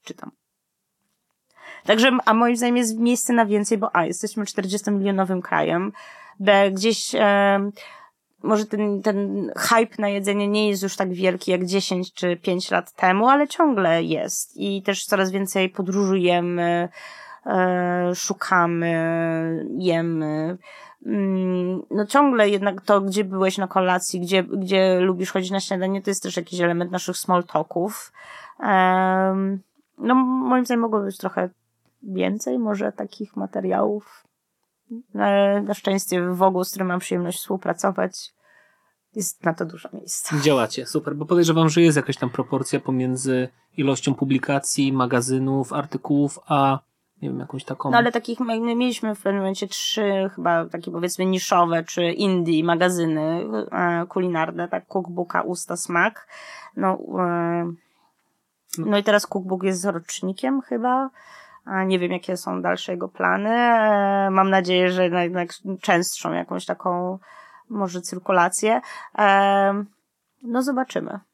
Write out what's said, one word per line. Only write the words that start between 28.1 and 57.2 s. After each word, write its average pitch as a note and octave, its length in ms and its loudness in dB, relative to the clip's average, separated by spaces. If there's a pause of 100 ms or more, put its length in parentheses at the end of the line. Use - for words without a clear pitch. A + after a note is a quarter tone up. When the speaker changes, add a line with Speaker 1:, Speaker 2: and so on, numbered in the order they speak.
Speaker 1:
Em, F#3+ 1000 2 (400)
no A#3 160 2
moim B3+ 500 2
zdaniem A#3+ 160 0
mogło A3 180 0
być G3 180 -6
trochę F#3 320 -4 (540)
więcej G3+ 560 -2
może G#3 320 -2
takich - 440 -10
materiałów. G3 880 -4 (920)
E, G3+ 460 2
na G#3 120 -4
szczęście F#3+ 480 -2
w F3+ 160 -2
Vogue'u, F#3 260 2
z F#3 60 -6
którym F#3+ 180 -4
mam F3+ 120 -2
przyjemność F3 400 -4
współpracować, F#3 920 -4 (840)
jest - 280 -8
na E3 100 0
to E3 120 -6
dużo E3 280 -16
miejsca. - 480 -8
Speaker 2:
Działacie, C3+ 440 0
super, C#3+ 300 -4
bo D3+ 100 -8
podejrzewam, E3 440 4
że E3 120 4
jest D#3+ 160 6
jakaś C#3 200 -2
tam B2+ 120 -2
proporcja C3 500 -2
pomiędzy B2+ 720 -2 (280)
ilością C#3 360 0
publikacji, C3+ 800 0
magazynów, C3 800 0
artykułów, C#3+ 760 -2
a C#3 320 4 (420)
nie C#3+ 80 -6
wiem, C3 100 -6
jakąś C3+ 240 -10
taką - 280 -4
Speaker 1:
No A#3+ 60 6
ale A#3+ 140 4
takich, A#3 280 -4
my, A3+ 200 -2
my A#3 160 -2
mieliśmy A#3 400 -2
w - 60 -18
pewnym G3 200 0
momencie F#3+ 260 -4
trzy G3 680 -2
chyba E3+ 300 0
takie E3 260 -10
powiedzmy F3 340 -4
niszowe F3 580 2
czy E3+ 280 -2
indie F3 520 2
magazyny, E3 840 0 (260)
e, F3 380 0
kulinarne, E3+ 580 -2
tak, F3+ 200 -6
Cookbooka, F3 540 -4
Usta, F3 360 -6
Smak. F3+ 500 -2 (500)
No... F#3+ 220 0 (200)
e, E3+ 520 -2 (1080)